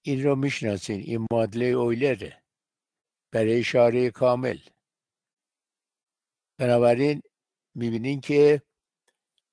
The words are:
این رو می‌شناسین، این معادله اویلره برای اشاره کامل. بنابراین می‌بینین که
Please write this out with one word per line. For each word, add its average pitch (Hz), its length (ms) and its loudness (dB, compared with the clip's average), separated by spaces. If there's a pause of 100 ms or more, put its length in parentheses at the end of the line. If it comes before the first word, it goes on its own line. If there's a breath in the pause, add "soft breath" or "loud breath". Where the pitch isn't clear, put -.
این 135 220 -4
رو 143 120 2
می‌شناسین، 110 640 -4
این 113 320 -6
معادله 113 340 0
اویلره 120 760 -2 (920)
برای 113 260 2
اشاره 120 520 2
کامل. 123 480 -2 (2000)
بنابراین 120 640 2 (540)
می‌بینین 117 440 -4
که 147 420 4 (920)